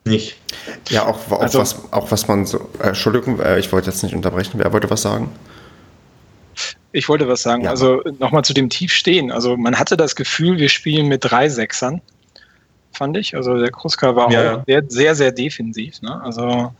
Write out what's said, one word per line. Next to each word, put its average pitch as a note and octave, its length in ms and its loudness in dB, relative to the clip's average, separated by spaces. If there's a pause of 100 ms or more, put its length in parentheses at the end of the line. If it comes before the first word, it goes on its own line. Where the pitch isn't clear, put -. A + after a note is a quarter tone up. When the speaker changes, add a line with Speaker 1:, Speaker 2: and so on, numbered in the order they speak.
Speaker 1:
nicht. A2 320 0 (500)
Speaker 2:
Ja, G#2+ 180 0
auch, - 240 -4
auch G2+ 120 2
Speaker 3:
Also A#2+ 160 2
Speaker 2:
was, - 340 -2
auch - 180 -2
was - 160 -2
man G2+ 200 2
so, G#2+ 120 -4 (240)
äh, G2 60 0
Entschuldigung, A2 500 0
äh, F#2 220 2
ich - 100 -4
wollte F#2 200 0
jetzt - 120 -6
nicht F#2 120 -4
unterbrechen. F#2 420 -4
Wer - 160 0
wollte G2+ 180 2
was A2 120 0
sagen? G#2+ 260 -2 (1600)
Speaker 3:
Ich - 160 -2
wollte D3+ 200 4
was B2 140 0
sagen. A#2+ 220 0
Speaker 2:
Ja. F2 60 -2
Speaker 3:
Also B2+ 320 2 (160)
nochmal C3+ 260 2
zu - 80 0
dem C3+ 160 2
Tiefstehen. E3 640 0
Also B2 240 0
man A#2+ 220 0
hatte F#3+ 180 0
das D#3+ 180 2
Gefühl, E3 440 0
wir C#3+ 100 4
spielen D3+ 380 2
mit C#3+ 180 2
drei B2+ 240 4
Sechsern, B2+ 540 -4 (920)
fand C#3+ 240 -4
ich. G#3 180 -4
Also B2+ 240 0
der A#2+ 120 0
Kruska C3+ 440 0
war A#2+ 160 4
Speaker 1:
Ja. A#2 280 4
Speaker 3:
auch C3 80 -10
sehr, C#3+ 220 4
sehr, C#3 260 4
sehr C3+ 180 4
defensiv. B2 680 -8
Ne? A#2+ 200 -12
Also B2 580 -4